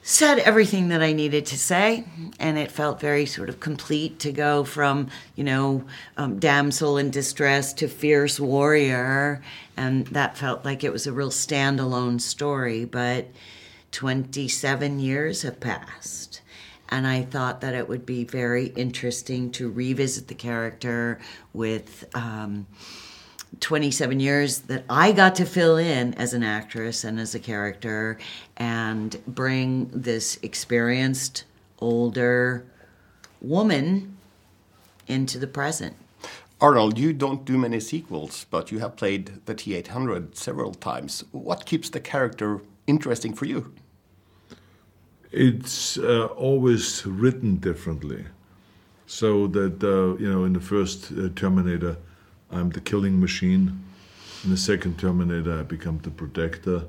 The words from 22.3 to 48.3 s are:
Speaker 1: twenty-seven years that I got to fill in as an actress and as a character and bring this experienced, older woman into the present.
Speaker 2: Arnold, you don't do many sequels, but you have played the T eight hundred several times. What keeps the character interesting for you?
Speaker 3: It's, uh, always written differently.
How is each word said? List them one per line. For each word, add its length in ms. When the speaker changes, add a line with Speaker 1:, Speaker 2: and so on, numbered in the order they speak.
Speaker 1:
twenty-seven 580
years 400
that 180
I 240
got 220
to 100
fill 320
in 380
as 180
an 100
actress 600
and 160
as 140
a 60
character 800
and 580
bring 680
this 500
experienced, 1000
older 880
woman 760
into 320
the 80
present. 480
Speaker 2:
Arnold, 400
you 140
don't 320
do 120
many 220
sequels, 720
but 200
you 80
have 160
played 500
the 100
T 200
eight 120
hundred 480
several 380
times. 580
What 340
keeps 240
the 120
character 600
interesting 480
for 120
you? 280
Speaker 3:
It's, 640
uh, 280
always 720
written 500
differently. 680